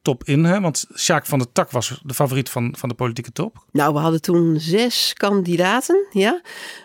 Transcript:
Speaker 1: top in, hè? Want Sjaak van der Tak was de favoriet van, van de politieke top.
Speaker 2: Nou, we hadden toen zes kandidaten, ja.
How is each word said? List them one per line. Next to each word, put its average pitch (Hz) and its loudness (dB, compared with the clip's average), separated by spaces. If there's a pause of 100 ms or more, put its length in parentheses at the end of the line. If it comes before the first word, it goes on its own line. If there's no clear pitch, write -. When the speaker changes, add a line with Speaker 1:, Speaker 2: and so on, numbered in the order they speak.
Speaker 1:
top 135 0
in, 151 2
hè? 180 4
Want 170 -2 (100)
Sjaak - 0
van 139 0
der 123 -2
Tak - 0
was 123 -4
de 131 -10
favoriet 135 0
van, 120 -4
van 123 -6
de 117 -6
politieke 120 -6
top. - -8
Speaker 2:
Nou, 151 2
we 147 0
hadden 160 2
toen 165 2
zes 202 0
kandidaten, 202 2
ja. 226 2 (440)